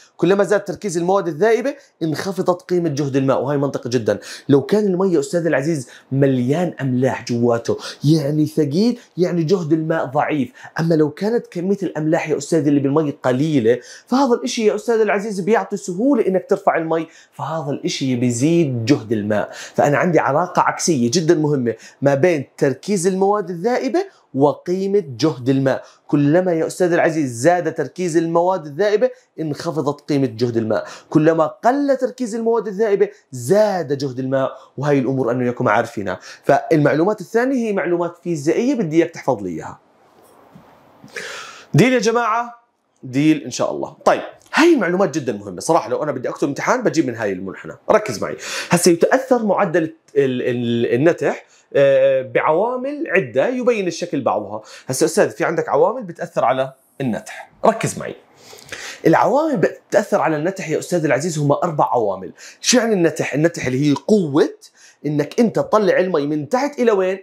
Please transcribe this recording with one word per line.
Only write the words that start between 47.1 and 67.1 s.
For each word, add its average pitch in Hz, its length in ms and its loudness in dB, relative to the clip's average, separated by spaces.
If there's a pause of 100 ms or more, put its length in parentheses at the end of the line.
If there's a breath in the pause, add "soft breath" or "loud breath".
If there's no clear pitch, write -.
هاي 110 160 -4
المنحنى. 92 420 -10 (180)
ركز 127 320 0
معي، 80 140 -6 (320 loud breath)
هسه 175 220 4
يتأثر 233 540 2
معدل 165 380 0
ال-، 151 120 -8 (460)
ال-، 120 520 0
النتح، 156 520 0 (300 soft breath)
آه، 135 460 4
بعوامل 208 840 -2
عدة 143 400 2
يبين 240 400 0
الشكل 165 340 -6
بعضها. 104 400 -4 (260 loud breath)
هسه 139 180 0
أستاذ 160 240 2
في 165 140 -4
عندك 160 260 -2
عوامل 190 340 2
بتأثر 170 420 -6
على 131 280 0 (280)
النتح، - 500 -8 (140)
ركز - 340 0
معي. 65 160 -10 (920 loud breath)
العوامل 214 500 2
بتأثر - 640 0
على 156 140 0
النتح 160 340 -6
يا 156 100 0
أستاذ 165 260 -2
العزيز 151 340 0
هم 143 120 2
أربع 151 340 0
عوامل. 98 480 -4 (280 loud breath)
شو - 160 2
يعني 226 160 2
النتح؟ 160 400 0
النتح 151 320 0
اللي 131 240 0
هي 139 40 2
قوة 170 600 2 (520 soft breath)
إنك 147 340 -2
أنت 226 160 2
تطلع 170 440 2
المي 175 280 0
من 151 220 -4
تحت 277 300 -2
إلى 233 120 4
وين؟ 190 320 0